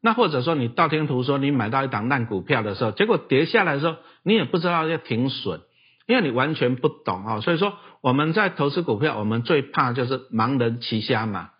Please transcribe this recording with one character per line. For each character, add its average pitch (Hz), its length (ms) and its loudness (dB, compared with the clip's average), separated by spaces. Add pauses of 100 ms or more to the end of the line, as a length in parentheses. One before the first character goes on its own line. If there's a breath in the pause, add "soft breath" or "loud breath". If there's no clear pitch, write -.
那 226 140 4
或 233 140 4
者 139 140 0
说 165 120 0
你 123 140 0
道 160 200 2
听 156 180 0
途 127 160 0
说， 139 160 0
你 139 120 0
买 117 200 0
到 135 140 0
一 131 40 -4
档 117 200 -2
烂 127 180 0
股 101 140 -4
票 117 220 0
的 104 120 -4
时 123 100 -2
候， 110 80 0
结 - 120 2
果 214 140 2
跌 139 280 2
下 208 180 2
来 160 100 0
的 139 60 -2
时 156 60 -2
候， 160 100 -2 (260 loud breath)
你 202 120 2
也 202 100 2
不 151 140 -2
知 170 100 -2
道 165 180 0
要 160 100 -2
停 131 320 -2
损， 95 320 -6 (460 soft breath)
因 247 100 2
为 247 60 2
你 147 80 0
完 131 240 0
全 127 220 0
不 120 120 -10
懂 98 380 -8
哦。 110 140 -2
所 175 120 0
以 165 60 2
说 202 160 0 (260 loud breath)
我 127 120 2
们 151 200 2
在 202 160 2
投 147 220 0
资 175 120 -2
股 139 140 0
票， 117 220 -2
我 107 60 -4
们 113 180 0
最 143 180 2
怕 135 320 0
就 123 140 -2
是 131 120 -2 (120)
盲 120 280 0
人 117 220 0
骑 113 200 -4
瞎 110 260 -2
马。 95 340 -8